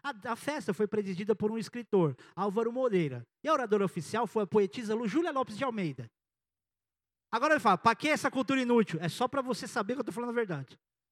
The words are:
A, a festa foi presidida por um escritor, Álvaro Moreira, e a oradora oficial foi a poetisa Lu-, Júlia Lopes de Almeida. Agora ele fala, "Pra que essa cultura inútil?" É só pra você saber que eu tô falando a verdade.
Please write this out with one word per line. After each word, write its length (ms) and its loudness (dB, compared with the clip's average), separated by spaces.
A, 300 -6
a 40 -6
festa 360 -4
foi 140 0
presidida 500 -2
por 140 0
um 80 -4
escritor, 580 0
Álvaro 380 0
Moreira, 520 0
e 40 -4
a 40 6
oradora 320 4
oficial 420 -2
foi 180 0
a 20 -4
poetisa 480 2
Lu-, 140 0
Júlia 240 0
Lopes 260 -2
de 60 -2
Almeida. 440 -4
Agora 240 2
ele 60 2
fala, 160 6
"Pra 200 4
que 120 -2
essa 220 2
cultura 300 0
inútil?" 400 4
É 80 -2
só 180 -2
pra 160 -2
você 240 -4
saber 280 -4
que 60 -6
eu 40 -4
tô 80 -8
falando 180 -6
a 40 -4
verdade. 440 -6